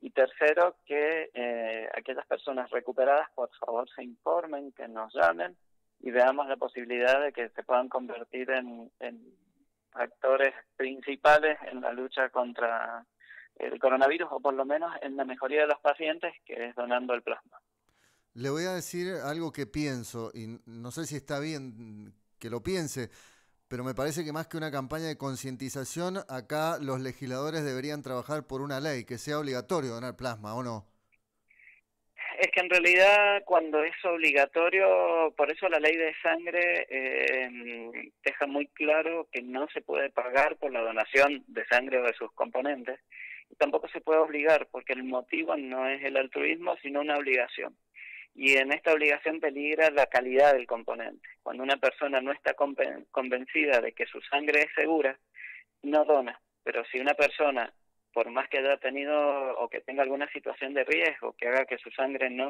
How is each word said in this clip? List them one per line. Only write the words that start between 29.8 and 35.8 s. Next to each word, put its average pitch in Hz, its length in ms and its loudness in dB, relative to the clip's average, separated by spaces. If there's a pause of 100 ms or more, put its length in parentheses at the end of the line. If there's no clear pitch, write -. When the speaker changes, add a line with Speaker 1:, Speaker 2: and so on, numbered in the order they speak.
Speaker 2:
donar 117 240 -10
plasma, 110 380 -6
¿o 127 80 -4
no? 117 240 -8 (1500)
Speaker 1:
Es 180 120 2
que - 80 0
en 180 120 0
realidad 196 760 6
cuando 160 380 2
es 170 100 -2 (100)
obligatorio, 170 1300 4
por 147 140 2
eso 185 180 -2
la 160 100 4
ley 156 160 4